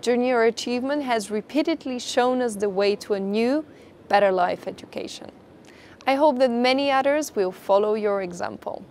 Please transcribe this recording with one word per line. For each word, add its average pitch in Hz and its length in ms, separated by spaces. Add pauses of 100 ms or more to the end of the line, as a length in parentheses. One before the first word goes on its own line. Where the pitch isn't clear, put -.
Junior 247 440
Achievement 247 580
has 220 280
repeatedly 269 680
shown 254 420
us 233 160
the 208 120
way 202 280
to 208 180
a 196 60
new, 226 440 (440)
better 202 220
life 180 380
education. - 640 (760)
I 269 100
hope 285 220
that 254 120
many 254 400
others 277 440
will 190 160
follow 208 440
your 208 260
example. 175 720